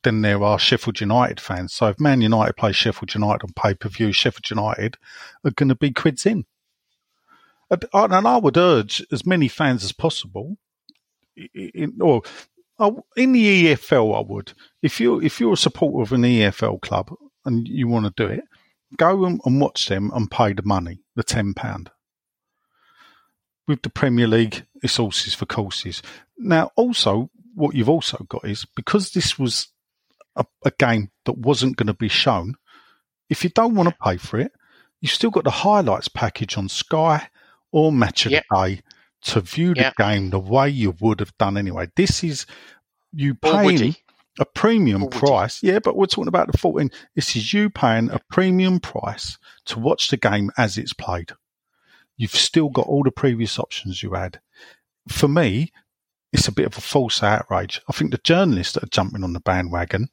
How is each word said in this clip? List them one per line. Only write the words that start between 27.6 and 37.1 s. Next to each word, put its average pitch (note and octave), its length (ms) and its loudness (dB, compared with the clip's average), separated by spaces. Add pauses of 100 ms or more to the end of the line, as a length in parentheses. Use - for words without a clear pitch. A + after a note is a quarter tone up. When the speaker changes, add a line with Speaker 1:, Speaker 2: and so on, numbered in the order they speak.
Speaker 1:
you've A#2+ 140 2
also D3+ 400 0
got - 160 -10
is, G#2 200 -8 (120)
because F#3 360 -2
this - 260 -2
was B2+ 300 -4 (680)
a, C#3+ 80 0 (200)
a C#3 140 0
game A2+ 320 0 (140)
that B2 140 -4
wasn't B2+ 380 0
gonna G#2 180 0
be A2 140 -4
shown, F#2+ 460 0 (760)
if - 160 -4
you F3+ 60 -2
don't A#3 240 2
wanna F3 300 2
pay F#2+ 120 0
for - 220 -6
it, E3+ 140 -2 (480)
you've D3+ 120 -2
still - 180 0
got F#3 140 0
the B2+ 60 2
highlights E3+ 580 2
package - 500 -6
on G2 100 -4
Sky D#3 600 -2 (440)